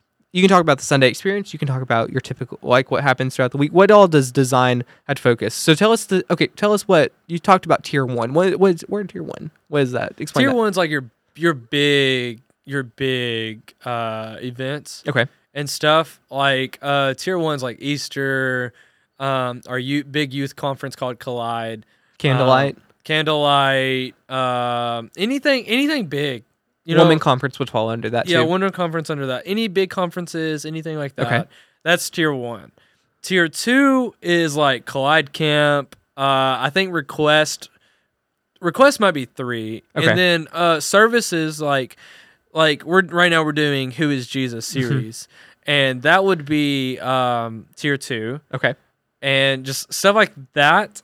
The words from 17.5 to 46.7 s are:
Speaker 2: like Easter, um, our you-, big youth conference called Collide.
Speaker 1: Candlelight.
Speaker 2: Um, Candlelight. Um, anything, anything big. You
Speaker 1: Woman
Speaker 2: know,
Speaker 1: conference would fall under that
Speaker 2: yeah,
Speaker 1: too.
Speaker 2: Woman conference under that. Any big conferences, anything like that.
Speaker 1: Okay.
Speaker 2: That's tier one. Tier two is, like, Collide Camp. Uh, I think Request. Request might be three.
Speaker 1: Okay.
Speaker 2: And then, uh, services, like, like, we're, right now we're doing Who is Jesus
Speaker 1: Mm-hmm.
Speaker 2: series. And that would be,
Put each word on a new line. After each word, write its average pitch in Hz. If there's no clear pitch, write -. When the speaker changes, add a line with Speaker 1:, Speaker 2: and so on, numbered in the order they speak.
Speaker 2:
like 123
Easter, 135
um, 127
our 127
you-, 139
big 139
youth 139
conference 139
called 127
Collide. 117
Speaker 1:
Candlelight. 135
Speaker 2:
Um, -
Candlelight. 139
Um, 120
anything, 262
anything 269
big. 139
You 165
Speaker 1:
Woman 165
Speaker 2:
know, -
Speaker 1:
conference 131
would 131
fall 113
under 113
that 117
Speaker 2:
yeah, 170
Speaker 1:
too. 160
Speaker 2:
Woman 185
conference 165
under 143
that. 127
Any 214
big 185
conferences, 165
anything 160
like 143
that. 131
Speaker 1:
Okay. 117
Speaker 2:
That's 170
tier 156
one. 117
Tier 180
two 254
is, 170
like, 139
Collide 143
Camp. 147
Uh, 135
I 131
think 190
Request. 151
Request 262
might 196
be 135
three. 113
Speaker 1:
Okay. 156
Speaker 2:
And 123
then, 175
uh, 165
services, 180
like, 139
like, 156
we're, 175
right 175
now 165
we're 151
doing 143
Who 147
is 131
Jesus 120
Speaker 1:
Mm-hmm. 127
Speaker 2:
series. 120
And 135
that 175
would 180
be, 139